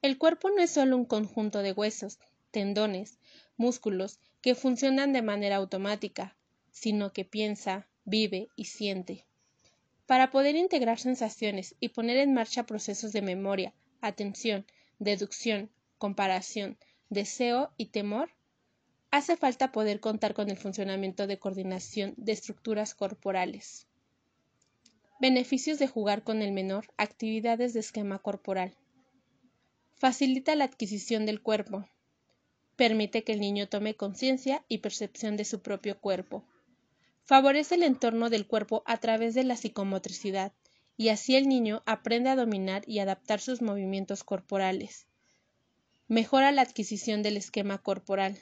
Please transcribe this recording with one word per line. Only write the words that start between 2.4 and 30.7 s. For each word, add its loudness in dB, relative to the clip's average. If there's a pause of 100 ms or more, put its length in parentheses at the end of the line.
tendones, -2 (380)
músculos 0 (220)
que 4
funcionan 2
de 2
manera 0
automática, -4 (360)
sino -2
que -6
piensa, -4 (180)
vive 0
y -8
siente. -6 (840)
Para 6
poder 4
integrar 2
sensaciones -4
y -4
poner 0
en 6
marcha 0
procesos -6
de 0
memoria, -2 (280)
atención, -4 (320)
deducción, -2 (280)
comparación, -2 (320)
deseo -2
y -8
temor, -4 (800)
hace 2
falta 0
poder 0
contar -2
con -2
el -4
funcionamiento -4
de -4
coordinación -6
de -4
estructuras -6
corporales. -6 (1300)
Beneficios 2
de 2
jugar -2
con -2
el -2
menor -4 (100)
actividades -2
de -2
esquema -6
corporal. -6 (1200)
Facilita 2
la 4
adquisición -4